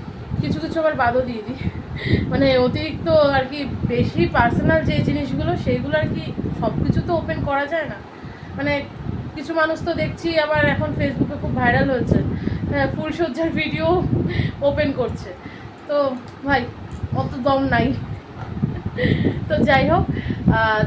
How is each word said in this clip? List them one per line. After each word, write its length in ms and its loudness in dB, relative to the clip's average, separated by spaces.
কিছু 180 0
কিছু 200 -4
আবার 160 2
বাদও 260 2
দিয়ে 260 -4
দিই। 120 -6
মানে 160 4
অতিরিক্ত 500 0
আর 140 2
কি, 80 -6
বেশি 340 0
পার্সোনাল 440 4
যে 60 2
জিনিসগুলো 440 0
সেইগুলো 320 0
আর 180 0
কি 80 -4
সব 140 0
কিছু 240 2
তো 40 0
ওপেন 160 -4
করা 160 0
যায় 260 -2
না। 60 -10
মানে 160 0
কিছু 180 -6
মানুষ 320 2
তো 80 0
দেখছি 340 -2
আবার 200 2
এখন 240 0
Facebook-এ 420 0
খুব 180 -2
ভাইরাল 300 4
হয়েছে, 300 2
হ্যাঁ, 260 2
ফুলসজ্জার 540 -2
ভিডিও 380 -2
ওপেন 280 2
করছে। 300 -4
তো 80 0
ভাই 160 2
অত 120 -2
দম 160 4
নাই। 140 6
তো 40 0
যাই 220 6
হোক, 140 4
আহ, 300 4